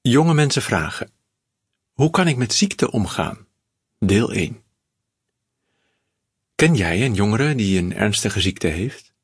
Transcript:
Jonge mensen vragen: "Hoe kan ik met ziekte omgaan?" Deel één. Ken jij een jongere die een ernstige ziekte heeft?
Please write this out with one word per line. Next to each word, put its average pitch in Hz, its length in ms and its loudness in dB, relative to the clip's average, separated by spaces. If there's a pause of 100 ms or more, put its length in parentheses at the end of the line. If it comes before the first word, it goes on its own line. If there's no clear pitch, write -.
Jonge 151 340 4
mensen 147 280 2
vragen: - 480 -4 (800)
"Hoe 151 180 2
kan 175 180 2
ik 143 80 0
met 123 160 -2
ziekte - 380 0
omgaan?" - 560 -4 (520)
Deel 98 340 2
één. 104 300 -6 (1900)
Ken 160 200 4
jij 92 300 0
een 123 100 -2
jongere 110 400 0
die 98 240 0
een 87 160 -2
ernstige 104 460 -2
ziekte 95 260 -4
heeft? 87 460 -6 (120)